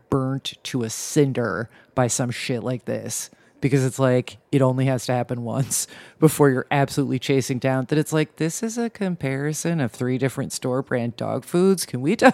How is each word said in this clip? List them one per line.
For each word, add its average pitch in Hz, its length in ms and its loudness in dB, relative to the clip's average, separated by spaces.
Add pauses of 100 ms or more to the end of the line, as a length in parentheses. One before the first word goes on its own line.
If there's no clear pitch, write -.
burnt 135 540 -2
to 123 220 -4
a 110 60 -4
cinder 123 760 0 (280)
by 127 100 4
some 123 240 -2
shit 117 320 -4
like 123 220 -4
this. 113 440 -6 (320)
Because 135 240 2
it's 131 140 -2
like, 127 400 2 (120)
it 135 120 4
only 131 240 2
has 131 180 0
to 131 80 -2
happen 120 320 -2
once 113 420 -4 (320)
before 147 300 6
you're 127 220 2
absolutely 131 480 2
chasing 135 400 0
down 131 320 0
that 165 80 2
it's 151 120 0
like, 156 260 0
"This 160 260 -4
is 226 160 -6
a 233 100 -2
comparison 156 920 -4
of 113 100 -2
three 127 240 -2
different 127 380 -2
store 127 260 -2
brand 120 380 -2
dog 113 260 -4
foods. 180 400 2
Can 123 160 -6
we 160 160 0
<laughs> - 0 -
dial 254 180 6